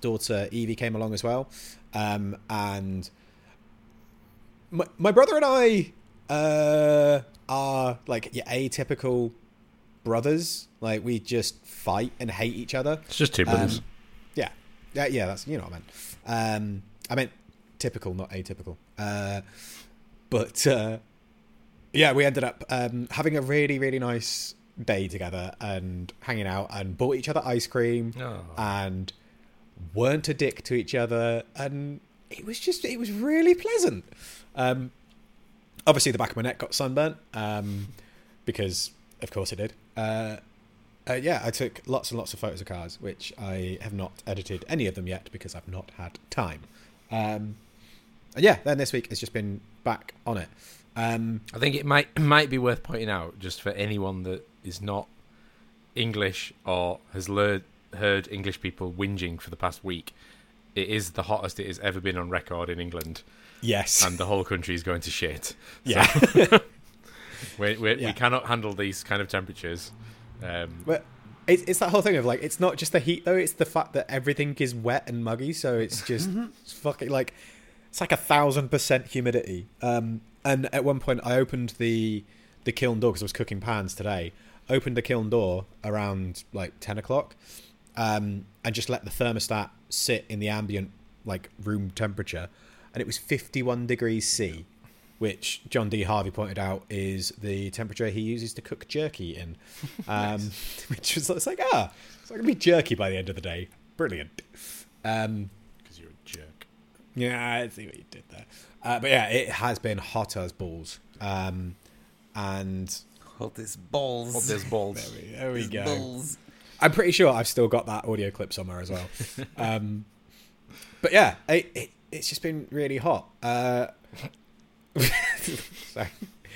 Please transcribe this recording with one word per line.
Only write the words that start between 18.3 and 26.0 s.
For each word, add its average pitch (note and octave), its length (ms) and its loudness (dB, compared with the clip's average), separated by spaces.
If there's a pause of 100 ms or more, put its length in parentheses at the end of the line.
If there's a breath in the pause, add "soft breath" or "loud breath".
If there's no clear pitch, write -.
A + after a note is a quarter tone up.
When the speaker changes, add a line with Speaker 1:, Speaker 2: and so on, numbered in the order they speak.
Speaker 1:
atypical. F#2 460 -10 (220)
Uh, G2+ 440 -4 (840 loud breath)
but, - 380 2
uh, A2 320 4 (920)
yeah, D3 200 6
we C#3+ 120 6
ended C3+ 180 4
up, - 260 -4
um, B2 440 -2
having D#3 240 0
a C#3+ 40 2
really, C#3+ 380 2
really C3 220 0
nice A#2+ 560 -4 (280)
day G2 220 2
together F2+ 540 -6
and F#2 520 -6 (100)